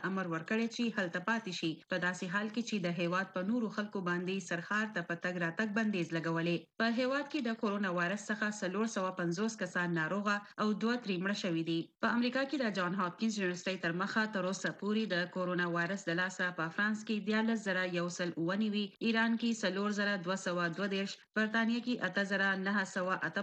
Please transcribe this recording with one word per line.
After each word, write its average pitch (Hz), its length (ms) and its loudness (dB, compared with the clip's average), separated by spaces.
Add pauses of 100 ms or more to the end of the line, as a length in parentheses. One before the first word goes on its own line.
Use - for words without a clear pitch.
(120)
امر 185 220 -2
ورکړی 220 420 0
چې 240 80 0 (160)
هلته 180 280 -2
پاتې 220 320 -2
شي، 160 120 0 (200)
په 180 140 0
داسې 180 280 -2
حال 208 200 0
کې 233 160 0
چې 220 60 0 (120)
د - 0 - (140)
هیواد 180 340 2
په 185 60 0 (100)
نورو 226 260 0
خلکو 208 320 -2
باندې 180 400 0
سرخار 202 460 -2
ته 175 140 -2
په 170 140 -2
تګ 180 200 -2
راتګ 190 260 0 (100)
بندیز 196 360 2
لګولې. 165 420 0 (220)
په 226 80 4 (120)
هیواد 269 320 2
کې 311 80 -2 (100)
د 226 120 -2
کورونا 202 380 0
وایرس 190 320 0
څخه 214 160 0 (140)
څلور 196 340 0
سوه 185 240 0
پنځوس 185 340 0 (100)
کسان 175 360 0
ناروغه 202 380 0 (240)
او 214 120 4
دوه 220 300 2
ترې 190 200 0
مړه 202 200 0
شوي 165 260 2
دي. 165 100 2 (220)
په 226 60 2 (100)
امریکا 247 260 2
کې 277 180 -2
د 220 160 0
جان 180 240 2
هاپکینز 202 380 0
یونیورسيټۍ 180 420 0
تر 170 100 0 (100)
مخه 214 320 2
تر 185 160 0
اوسه 190 200 -2 (120)
پورې 214 220 2 (100)
د - 20 2 (180)
کورونا 180 400 0
وایرس 170 320 -2
د 165 160 0
لاسه 185 240 -2 (120)
په 160 80 0 (100)
فرانس 214 320 2
کې 208 200 0
دیارلس 220 400 2
زره 185 160 2 (140)
یو 175 120 2
سل 175 280 -2
اووه 165 240 0
نوي، 208 240 2 (220)
ایران 226 300 4
کې 233 140 2 (100)
څلور 196 280 2 (100)
زره 202 140 2 (120)
دوه 185 200 0
سوه 175 220 0 (100)
دوه 202 160 0
دېرش، 196 180 -2 (240)
برتانیه 226 500 2
کې 247 220 0
اته 202 240 0
زره 196 180 2 (160)
نهه 202 180 2 (100)
سوه 185 220 0 (120)
اته 196 160 -2